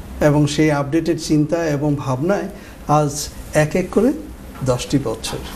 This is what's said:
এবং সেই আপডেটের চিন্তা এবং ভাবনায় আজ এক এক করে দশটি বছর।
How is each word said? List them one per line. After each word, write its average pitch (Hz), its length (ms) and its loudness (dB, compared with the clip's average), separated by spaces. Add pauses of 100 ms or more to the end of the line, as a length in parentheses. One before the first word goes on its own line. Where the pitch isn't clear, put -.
(200)
এবং 151 260 6
সেই 156 240 2
আপডেটের 147 480 0
চিন্তা 156 460 2
এবং 147 340 0
ভাবনায় 151 500 0 (400)
আজ 147 400 2 (260)
এক 156 220 2
এক 185 140 0
করে 233 220 4 (540)
দশটি 127 380 0
বছর। - 340 -6 (180)